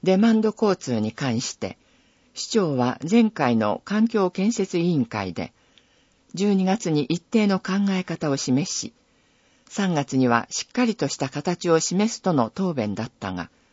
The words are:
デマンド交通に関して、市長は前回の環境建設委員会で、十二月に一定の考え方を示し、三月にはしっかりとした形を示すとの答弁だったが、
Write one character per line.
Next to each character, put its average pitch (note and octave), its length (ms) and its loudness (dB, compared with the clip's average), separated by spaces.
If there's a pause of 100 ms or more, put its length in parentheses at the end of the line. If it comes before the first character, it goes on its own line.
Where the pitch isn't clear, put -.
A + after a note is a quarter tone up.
デ F#3 140 4
マ A3+ 160 6
ン A3 80 4
ド A3 100 2
交 G3+ 260 0
通 A#2+ 240 -4
に G#2+ 120 -2
関 A#2+ 280 -2
し - 140 -8
て、 - 240 -10 (560)
市 - 140 -12
長 F3 280 0
は B2+ 220 0 (100)
前 A3 220 4
回 B2 260 2
の G#2 280 0
環 G#3+ 240 0
境 G3 220 2
建 G3 220 0
設 F#3+ 260 -2
委 E3+ 80 2
員 D3+ 200 2
会 G2 260 -6
で、 E2 200 -8 (800)
十 G3+ 180 0
二 F#3+ 140 2
月 F#3 240 0
に D3+ 140 2
一 E3+ 160 -2
定 G#3+ 260 0
の F#3+ 140 2
考 G3 300 0
え F#3 140 -2
方 D#3+ 260 -4
を C#3 60 0
示 C#3 340 0
し、 - 220 -8 (760)
三 F#3+ 260 -2
月 C#3+ 220 -2
に C3 120 4
は A#2 220 2
し - 180 -8
っ - 40 -20
か B3 120 0
り A3+ 120 0
と C#3+ 120 -2
し - 80 -6
た C3+ 120 -4
形 F3 420 -4
を D#3+ 100 6
示 G3+ 340 0
す - 60 -14
と F#3 120 0
の A#2+ 180 2
答 F#3 240 -4
弁 G#2+ 200 -2
だ G#2+ 120 -6
っ - 40 -12
た G2 220 -10
が、 F2+ 180 -8 (220)